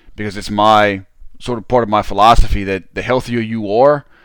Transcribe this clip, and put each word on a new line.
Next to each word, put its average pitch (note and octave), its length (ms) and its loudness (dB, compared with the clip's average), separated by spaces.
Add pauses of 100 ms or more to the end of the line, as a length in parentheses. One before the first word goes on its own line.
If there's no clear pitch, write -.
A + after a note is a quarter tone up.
(140)
Because G#2 220 -10
it's G#2 140 -10
my, G#2 560 2 (340)
sort A#2+ 180 -8
of G#2 80 -16
part B2 160 0
of A2 60 -4
my G#2 140 0
philosophy G#2 600 4
that F#2+ 300 -8
the F#2+ 80 -8
healthier A#2+ 380 -4
you A2 320 -6
are, C#3 320 2 (200)